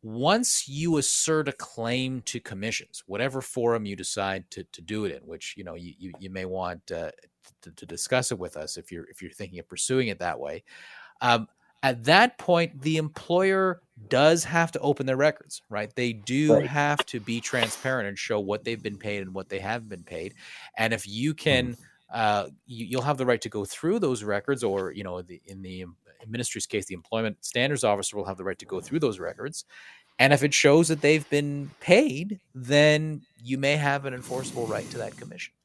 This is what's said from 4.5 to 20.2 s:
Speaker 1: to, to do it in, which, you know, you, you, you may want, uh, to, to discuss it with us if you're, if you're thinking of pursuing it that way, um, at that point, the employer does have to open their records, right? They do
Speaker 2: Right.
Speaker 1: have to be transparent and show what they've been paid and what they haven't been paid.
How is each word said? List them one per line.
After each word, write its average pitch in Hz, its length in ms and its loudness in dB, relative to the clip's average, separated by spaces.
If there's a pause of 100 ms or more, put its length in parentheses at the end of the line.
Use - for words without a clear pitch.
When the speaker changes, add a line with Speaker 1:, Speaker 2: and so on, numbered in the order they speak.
Speaker 1:
to, 98 140 -12
to - 160 -20
do 107 240 -4
it 92 80 -2
in, 69 140 -14
which, 80 300 -12
you 101 80 -14
know, 85 100 -12
you, 87 240 -14
you, 90 220 -12
you 95 100 -14
may 92 140 -6
want, 92 480 -6
uh, 82 180 -6 (520)
to, - 100 -20
to - 120 -18
discuss 127 460 -2
it 113 80 -4
with 90 180 -8
us 78 200 -8
if 85 160 -14
you're, 85 180 -10
if - 100 -20
you're 90 120 -12
thinking 90 260 -14
of 85 100 -16
pursuing 127 400 -2
it 90 120 -8
that 82 180 -4
way, 73 240 -8 (580)
um, 117 280 2 (340)
at 120 220 0
that 196 340 6
point, 170 440 2
the 156 140 0
employer 180 840 2 (280)
does 156 360 6
have 165 280 2
to 135 80 -4
open 139 260 0
their 131 100 0
records, - 520 0
right? 104 260 -4
They 123 180 0
do 127 420 4
Speaker 2:
Right. - 120 4
Speaker 1:
have 147 400 0
to - 120 -8
be 113 220 -4
transparent 120 680 -2
and 98 100 -8
show 110 220 -2
what 101 240 -4
they've 113 180 -6
been 101 160 -6
paid 104 240 -6
and 92 120 -10
what 95 140 -8
they 98 100 -6
haven't 110 300 -6
been 90 160 -14
paid. 87 300 -10 (420)